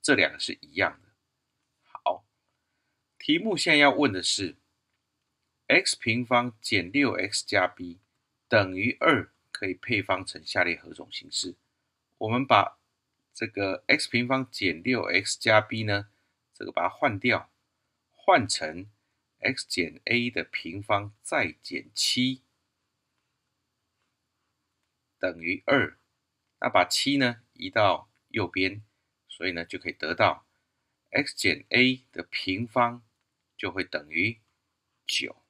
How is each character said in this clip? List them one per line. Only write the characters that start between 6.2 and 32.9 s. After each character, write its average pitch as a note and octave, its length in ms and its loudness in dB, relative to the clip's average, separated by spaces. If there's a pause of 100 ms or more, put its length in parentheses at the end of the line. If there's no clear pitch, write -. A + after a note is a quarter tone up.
方 B2 340 2
减 F#2 320 -2
六 C3 220 2
x F#2 320 -4
加 F#2+ 200 2
b F2 320 -8 (480)
等 G2 300 2
于 G#2+ 240 -2
二， C#3+ 320 2 (180)
可 - 160 -8
以 F#2 60 -4
配 G#2 300 -4
方 F#2+ 240 -2
成 D#2+ 180 -16
下 - 180 -2
列 F2 140 0
何 E2 160 -20
种 - 180 -18
形 - 220 -14
式？ F2 240 -8 (600)
我 A2 100 -4
们 B2 180 0
把 G#2 320 4 (540)
这 - 140 -6
个 G2 400 -4
x - 240 0
平 B2 180 0
方 C3 220 -2
减 E2+ 320 -2
六 B2 220 0
x - 360 -2
加 G#2+ 220 6
b A2 220 -6
呢， G#2 260 -2 (420)
这 - 100 -14
个 - 80 -8
把 - 120 -2
它 F#2 80 0
换 A#2+ 280 -2
掉， A2 320 0 (600)
换 D#3 360 4
成 E2+ 440 -6 (480)
x - 280 -4
减 - 380 -4
a A#2+ 260 0
的 E2+ 140 -6
平 F2+ 380 -10
方 G#2 400 -2
再 A#2 300 -2 (100)
减 - 320 -12
七 C3 480 0 (2750)
等 E2+ 220 -4
于 F2+ 240 -6
二。 A#2 340 0 (640)
那 - 40 0
把 F2+ 200 6
七 - 280 -2
呢 B2 260 0 (120)
移 - 140 -12
到 G2 400 2 (200)
右 F#2+ 180 -2
边， F#2 380 -2 (420)
所 F2+ 220 -6
以 - 20 0
呢 E2+ 140 -6
就 - 160 -12
可 - 80 -8
以 - 40 -8
得 D#2+ 220 -4
到 F#2 320 2 (640)
x - 240 -2
减 - 360 0
a B2+ 420 2
的 F2 100 -10
平 F#2+ 420 -6
方 A#2+ 400 0 (520)